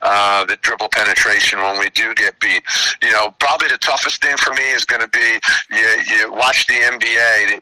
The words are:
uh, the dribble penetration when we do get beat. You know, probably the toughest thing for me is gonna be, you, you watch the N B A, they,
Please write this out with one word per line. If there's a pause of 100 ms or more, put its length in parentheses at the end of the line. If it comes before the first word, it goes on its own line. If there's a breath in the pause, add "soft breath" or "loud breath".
uh,
the
dribble
penetration
when
we
do
get
beat. (380 loud breath)
You
know,
probably
the
toughest
thing
for
me
is
gonna
be, (320 loud breath)
you,
you
watch
the
N
B
A,
they,